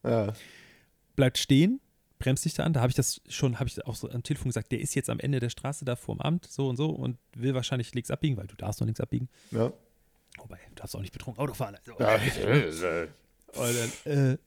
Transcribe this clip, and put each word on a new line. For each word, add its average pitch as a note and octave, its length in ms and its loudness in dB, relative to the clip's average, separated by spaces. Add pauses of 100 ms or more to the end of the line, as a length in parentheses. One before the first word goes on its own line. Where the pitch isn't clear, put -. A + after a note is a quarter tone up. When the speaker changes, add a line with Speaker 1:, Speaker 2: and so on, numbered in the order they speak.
Speaker 1:
Ja. A2 300 2 (840)
Speaker 2:
Bleibt C3 220 4
stehen, F3 420 6 (380)
bremst C3 260 0
sich D#3+ 120 -2
da - 80 0
an. E3 100 2
Da C3 80 2
hab B2+ 80 4
ich C3 60 0
das - 340 0
schon, B2 300 0
hab C3 80 0
ich - 180 -8
auch A2+ 100 -6
so - 140 -8
am A#2+ 140 -4
Telefon - 260 -2
gesagt, A2+ 220 -4
der A#2+ 80 0
ist - 160 -2
jetzt - 160 0
am A#2+ 80 -2
Ende C#3 200 0
der A#2+ 100 -2
Straße - 360 -6
da B2 100 0
vorm - 260 -6
Amt, E3 260 0
so C3+ 220 -2
und B2 80 -2
so, D#3 120 0
und B2+ 280 -4 (180)
will B2+ 180 0
wahrscheinlich B2+ 400 -2
links B2 160 -4
abbiegen, C#3+ 280 0
weil G2+ 100 -8
du - 80 -18
darfst G2 240 -4
noch A2+ 80 0
links A2 140 -2
abbiegen. B2 280 -2 (220)
Speaker 1:
Ja. A2+ 200 2 (680)
Speaker 2:
Wobei, - 180 -18 (120)
du - 60 -20
darfst - 200 -12
auch G2+ 60 -6
nicht F#2+ 120 -10
betrunken - 280 -10
Auto C#3+ 120 -2
fahren, G2+ 220 -6
also. - 240 -20
Speaker 1:
Ja, A2 180 6
das B2+ 200 0
ist, G2+ 440 4
äh, E2+ 260 0 (460)
Speaker 2:
Und A#2+ 220 0 (300)
dann, C#3 280 4
äh, - 140 -4